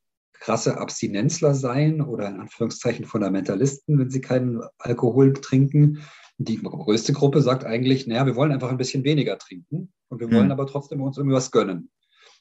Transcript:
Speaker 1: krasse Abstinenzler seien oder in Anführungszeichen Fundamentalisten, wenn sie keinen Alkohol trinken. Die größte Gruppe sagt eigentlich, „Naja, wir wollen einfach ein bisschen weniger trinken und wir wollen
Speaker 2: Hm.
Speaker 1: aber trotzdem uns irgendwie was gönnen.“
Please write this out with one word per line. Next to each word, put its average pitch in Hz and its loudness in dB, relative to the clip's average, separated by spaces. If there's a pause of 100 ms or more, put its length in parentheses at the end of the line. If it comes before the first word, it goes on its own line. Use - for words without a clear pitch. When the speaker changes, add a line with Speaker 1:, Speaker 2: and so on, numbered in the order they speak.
(320)
Speaker 1:
krasse - -2
Abstinenzler 117 -2
seien 139 0
oder 110 -4
in 95 -10
Anführungszeichen 113 -4
Fundamentalisten, 101 0
wenn 127 0
sie 131 -2
keinen 123 -2 (160)
Alkohol 131 4
trinken. 143 4 (380)
Die 113 -2
größte - -2
Gruppe 143 2
sagt 127 2
eigentlich, 127 0
„Naja, 120 0
wir 120 0
wollen 147 2
einfach 127 -2
ein 127 -2
bisschen 127 -4
weniger 131 0
trinken 139 -12 (160)
und 117 -12
wir 117 -4
wollen 113 6
Speaker 2:
Hm. 139 2
Speaker 1:
aber 135 -2
trotzdem 139 -8
uns 139 -6
irgendwie 139 0
was 127 -2
gönnen.“ 95 0 (500)